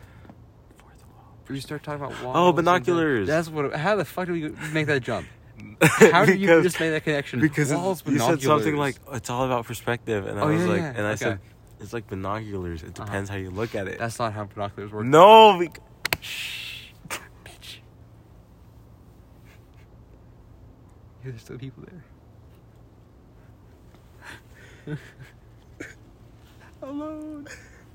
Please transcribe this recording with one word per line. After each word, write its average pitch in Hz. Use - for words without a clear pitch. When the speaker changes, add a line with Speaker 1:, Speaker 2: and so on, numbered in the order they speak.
Speaker 1:
Fourth -
wall. -
Speaker 2:
We 139
start 147
talking 147
about 123
Speaker 1:
Oh, 127
Speaker 2:
walls 127
and 175
then 165
Speaker 1:
binoculars. 160
Speaker 2:
That's 160
what. 147
How 175
the 180
fuck 180
do 175
we 156
make 156
that 143
jump? 104
Speaker 1:
<laughs> -
Speaker 2:
How 170
do 190
you 185
Speaker 1:
Because, 165
Speaker 2:
just 175
make 160
that 156
connection? 147
Speaker 1:
because 147
Speaker 2:
Walls, 175
Speaker 1:
you 143
said 131
something 147
Speaker 2:
binoculars. 147
Speaker 1:
like, 139
"It's -
all 123
about 123
perspective," 113
and 104
I -
Speaker 2:
Oh, 151
Speaker 1:
was 165
Speaker 2:
yeah, 180
Speaker 1:
like, -
Speaker 2:
yeah. -
Speaker 1:
and 104
I 107
Speaker 2:
Okay. 107
Speaker 1:
said, 110
"It's 104
like 113
binoculars. 95
It -
Speaker 2:
Uh-huh. 113
Speaker 1:
depends 101
how 101
you 95
look 107
at 98
it." 95
Speaker 2:
That's 117
not 113
how 104
binoculars 101
work. 107
Speaker 1:
No, 202
we 170
Speaker 2:
Shh, -
bitch. -
Yeah, 127
there's 117
still -
people 131
there. 151
<laughs> -
Alone. 302